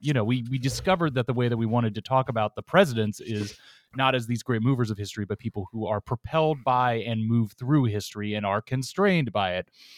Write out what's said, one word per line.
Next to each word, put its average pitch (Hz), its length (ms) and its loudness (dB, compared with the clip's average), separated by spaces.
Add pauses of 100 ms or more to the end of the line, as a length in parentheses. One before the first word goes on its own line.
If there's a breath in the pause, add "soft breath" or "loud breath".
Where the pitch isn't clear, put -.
you 147 100 0
know, 123 140 2
we, 123 240 2
we 131 100 -2
discovered 160 540 0
that 123 120 0
the 131 80 0
way 120 140 2
that 120 80 0
we 113 100 0
wanted 110 300 2
to 107 60 -8
talk 131 260 0
about 113 280 -2
the 107 60 -10
presidents 117 600 2
is 104 360 -4 (380 soft breath)
not 131 200 2
as 120 120 -2
these 117 160 -2
great 113 180 0
movers 123 300 2
of 101 60 -6
history, 101 260 -6
but 101 160 -6
people 104 320 -8
who 110 160 -6
are 104 140 -2
propelled 156 640 -2
by 123 300 2
and 113 300 -2
move 117 280 0
through 131 320 2
history 104 480 -4
and 104 120 -2
are 101 160 2
constrained 147 720 0
by 95 220 0
it. 92 160 -4 (280 soft breath)